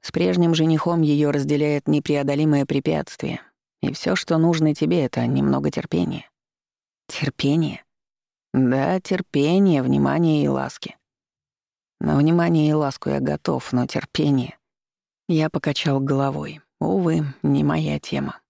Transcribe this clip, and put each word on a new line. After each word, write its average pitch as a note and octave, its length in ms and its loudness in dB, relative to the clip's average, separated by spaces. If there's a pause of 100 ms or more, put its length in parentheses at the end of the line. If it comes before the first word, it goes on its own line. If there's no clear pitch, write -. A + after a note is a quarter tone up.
С - 100 -12
прежним F3 420 2
женихом D#3+ 480 2
ее D3 300 2
разделяет D3 560 0
непреодолимое C#3+ 760 2
препятствие, - 760 -4 (400)
и C3+ 120 -4
все, F3 220 -2
что E3 220 -2
нужно D#3+ 360 2
тебе, D#3 320 0
это A#2+ 200 -2
немного C3+ 460 0
терпения». - 580 -4 (800)
«Терпение?» C#3+ 760 -2 (720)
«Да, C3+ 460 2
терпение, F3+ 840 2
внимание C#3+ 640 2
и C#3+ 40 0
ласки». C3+ 500 -6 (1000)
«На D3+ 180 0
внимание D#3+ 520 2
и D3+ 40 2
ласку C#3+ 360 -2
я C#3 100 0
готов, C#3 540 -4
но B2 140 0
терпение...» - 680 -2 (720)
Я D#3 200 2
покачал C#3+ 500 -2
головой. C#3 600 -2 (180)
«Увы, E3 460 0 (180)
не C#3+ 200 2
моя D3 360 -2
тема. C#3 400 -8 (100)